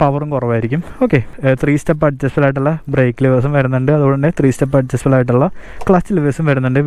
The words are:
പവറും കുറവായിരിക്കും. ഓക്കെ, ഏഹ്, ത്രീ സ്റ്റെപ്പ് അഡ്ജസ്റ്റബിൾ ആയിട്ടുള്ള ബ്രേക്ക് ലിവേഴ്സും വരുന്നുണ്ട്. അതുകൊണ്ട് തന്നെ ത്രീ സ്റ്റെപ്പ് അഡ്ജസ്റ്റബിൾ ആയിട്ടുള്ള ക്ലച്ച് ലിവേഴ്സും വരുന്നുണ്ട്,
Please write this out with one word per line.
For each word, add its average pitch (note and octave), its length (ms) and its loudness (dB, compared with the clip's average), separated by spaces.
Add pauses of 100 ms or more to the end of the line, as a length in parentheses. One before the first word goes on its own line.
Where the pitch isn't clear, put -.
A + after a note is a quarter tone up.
പവറും D3 340 0
കുറവായിരിക്കും. A#2+ 460 -2 (240)
ഓക്കെ, F#3 140 2 (280)
ഏഹ്, C3 140 2
ത്രീ C#3+ 120 0 (100)
സ്റ്റെപ്പ് D#3 260 -2
അഡ്ജസ്റ്റബിൾ C#3 380 -2
ആയിട്ടുള്ള C#3 240 0 (240)
ബ്രേക്ക് B2+ 300 0
ലിവേഴ്സും C3 340 2
വരുന്നുണ്ട്. C3 380 0
അതുകൊണ്ട് C#3 220 2
തന്നെ D3 200 2
ത്രീ C3+ 160 4
സ്റ്റെപ്പ് C3+ 260 0
അഡ്ജസ്റ്റബിൾ C3 380 0
ആയിട്ടുള്ള B2 280 2 (420)
ക്ലച്ച് F#3+ 280 2
ലിവേഴ്സും D3 340 0
വരുന്നുണ്ട്, C3 360 0